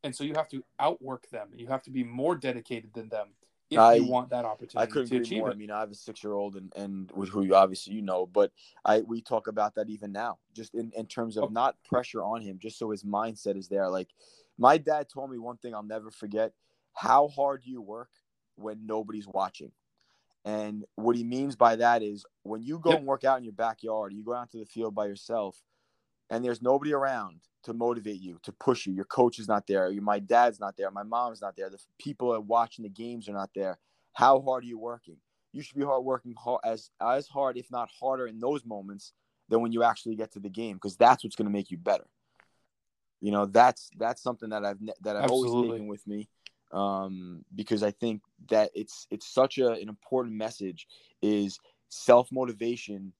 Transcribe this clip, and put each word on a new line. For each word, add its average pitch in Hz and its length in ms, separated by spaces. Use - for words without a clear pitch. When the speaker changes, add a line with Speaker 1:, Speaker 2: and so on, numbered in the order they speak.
Speaker 1:
And 135 140
so 147 80
you 151 100
have 156 140
to 135 160
outwork 135 500
them. 104 260
You 117 120
have 135 160
to - 80
be 131 140
more 127 300
dedicated 120 600
than 113 160
them 104 240
if 151 100
Speaker 2:
I, 117 180
Speaker 1:
you 117 100
want 127 240
that 123 160
opportunity 113 320
Speaker 2:
I 113 120
couldn't 123 180
Speaker 1:
to 127 80
Speaker 2:
agree 120 100
Speaker 1:
achieve 190 140
Speaker 2:
more. 107 100
Speaker 1:
it. - 20
Speaker 2:
I 101 40
mean, 104 140
I 104 100
have 107 100
a 104 40
six-year-old 101 600
and, 95 180
and 98 400
who 98 280
you, 95 120
obviously 95 380
you 107 100
know, 92 220
but 98 260
I, 107 180
we 113 200
talk 113 260
about 107 280
that 107 160
even 104 200
now, 104 280
just 113 200
in, 113 220
in 113 100
terms 113 300
of 110 80
Speaker 1:
Oh. 113 40
Speaker 2:
not 117 360
pressure 123 400
on 110 160
him, 98 180
just 107 200
so 113 120
his 101 140
mindset 101 540
is 95 100
there. 98 200
Like, 92 200
my 135 220
dad 151 320
told 135 200
me 127 80
one 117 200
thing 120 160
I'll 107 80
never 107 280
forget, 107 420
"How 147 340
hard 139 360
you 127 180
work 110 280
when 107 300
nobody's 107 420
watching." 95 440
And 107 480
what 113 200
he 120 100
means 127 320
by 117 200
that 117 260
is 104 220
when 110 200
you 147 160
go 165 120
Speaker 1:
Yep. 160 100
Speaker 2:
and 139 60
work 135 180
out 131 120
in 127 80
your 110 80
backyard, 110 640
you 104 100
go 117 100
out 123 160
to 113 80
the 107 80
field 110 280
by 107 120
yourself, 101 560
and 117 140
there's 120 180
nobody 139 320
around 120 460
to 117 120
motivate 117 460
you, 90 220
to 101 100
push - 340
you. 95 80
Your 95 100
coach 120 340
is 110 80
not 104 200
there. 98 240
Your, 101 120
my 104 160
dad's 117 400
not 101 200
there. 98 120
My 101 120
mom's 117 400
not 98 140
there. 95 120
The 95 80
f-, - 100
people 123 340
are 110 80
watching 113 440
the 104 40
games 113 400
are 104 60
not 98 200
there. 95 240
How 131 260
hard 131 240
are - 20
you 117 120
working? 117 400
You 143 80
should 135 160
be 143 80
hard, 135 180
working 127 360
hard, 120 260
as, 113 260
as 131 260
hard, 131 300
if 110 120
not 120 200
harder, 131 260
in 113 120
those 127 260
moments 101 480
than 113 100
when 113 120
you 117 100
actually 113 340
get 107 160
to 101 80
the 101 80
game, 104 300
'cause 95 180
that's 123 260
what's 107 140
gonna 104 140
make 101 200
you 90 60
better. 90 300
You 104 100
know, 101 140
that's, 113 540
that's 117 240
something 117 260
that 107 160
I've 101 160
ne-, 110 220
that 104 140
I've 123 140
always 127 200
Speaker 1:
Absolutely. 117 260
Speaker 2:
taken 104 100
with 104 200
me, 104 240
um, 95 720
because 104 280
I 104 80
think 110 320
that 107 260
it's, - 360
it's - 160
such - 320
a, 127 140
an 107 180
important 120 440
message, 107 540
is 104 380
self-motivation 117 1300